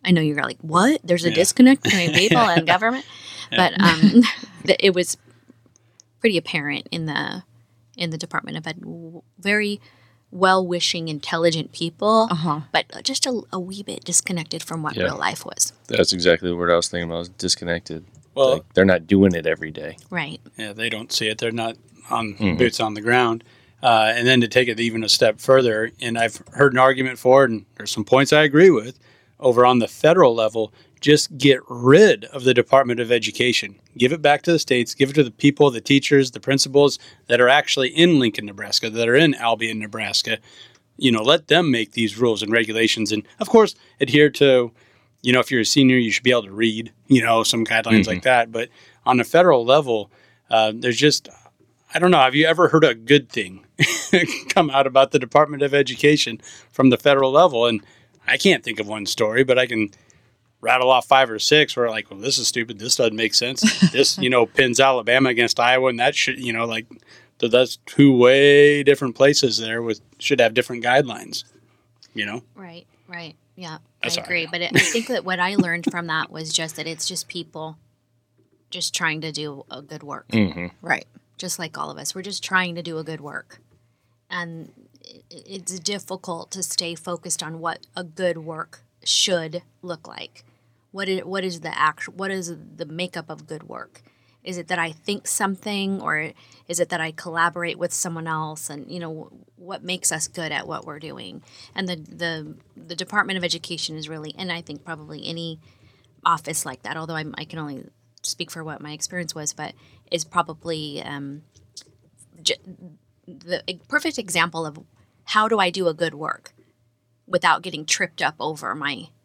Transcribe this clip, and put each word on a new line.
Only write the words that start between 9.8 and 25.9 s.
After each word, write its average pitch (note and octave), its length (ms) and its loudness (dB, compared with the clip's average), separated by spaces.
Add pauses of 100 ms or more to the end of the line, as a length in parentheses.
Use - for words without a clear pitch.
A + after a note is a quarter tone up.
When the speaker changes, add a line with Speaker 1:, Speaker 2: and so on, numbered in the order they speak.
Speaker 1:
well-wishing, F3+ 760 0
intelligent D#3+ 640 -4
people, G#3+ 580 0
Speaker 3:
Uh-huh. D#3 320 -4 (120)
Speaker 1:
but D#3+ 120 0 (180)
just - 220 -4
a, B3 160 -6 (120)
a - 60 -6
wee F#3+ 240 -12
bit - 200 -14
disconnected E3 580 -4
from E3 220 -10
what D3 120 -6
Speaker 4:
Yeah. F2+ 100 -4
Speaker 1:
real E2+ 120 -4
life - 280 -4
was. - 260 -6 (160)
Speaker 4:
That's - 260 0
exactly F2 360 2
the F2 60 -4
word F2 160 -4
I F2 40 4
was E2+ 140 -2
thinking E2+ 200 -8
about, E2+ 100 -6
was F2 100 -12
disconnected. E2+ 760 -6 (300)
Speaker 2:
Well C3+ 200 2
Speaker 4:
Like, - 180 -14
they're F#2+ 120 4
not F2 220 2
doing G2 260 4
it D#2+ 140 -4
every D#2+ 240 -4
day. D#2 260 -14 (120)
Speaker 1:
Right. D#3+ 300 -10 (180)
Speaker 2:
Yeah, G#2+ 160 -12
they A2+ 160 -6
don't A2+ 220 -10
see A2+ 160 -4
it. G#2+ 100 -4
They're A#2 140 -4
not A2+ 260 -8 (320)
on A2 240 -4
Speaker 4:
Mm-hmm. F#2+ 240 -2
Speaker 2:
boots B2 220 0
on A2 140 -4
the G#2 80 -12
ground. A#2 420 0 (380)
Uh, A2 340 4
and A#2+ 120 0
then B2+ 140 4
to A#2 60 0
take B2+ 200 2
it A2+ 120 -6
even A2+ 240 -2
a G#2+ 60 -8
step A2 300 2
further, A#2 520 2 (100)